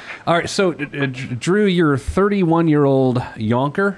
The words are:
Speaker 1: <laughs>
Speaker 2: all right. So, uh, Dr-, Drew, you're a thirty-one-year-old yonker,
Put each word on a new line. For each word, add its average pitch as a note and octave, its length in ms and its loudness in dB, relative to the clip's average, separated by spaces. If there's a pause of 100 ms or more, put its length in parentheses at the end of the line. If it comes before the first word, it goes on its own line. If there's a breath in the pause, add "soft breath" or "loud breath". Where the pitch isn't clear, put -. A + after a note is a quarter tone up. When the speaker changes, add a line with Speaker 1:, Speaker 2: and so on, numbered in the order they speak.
Speaker 1:
<laughs> - 160 -14
Speaker 2:
all D#3+ 80 0
right. E3 160 0
So, F#3+ 220 0
uh, C3 40 -6
Dr-, C3+ 600 -6
Drew, G3 300 0
you're E3+ 300 2
a B2 40 -2
thirty-one-year-old D#3+ 1160 2
yonker, C3 800 -2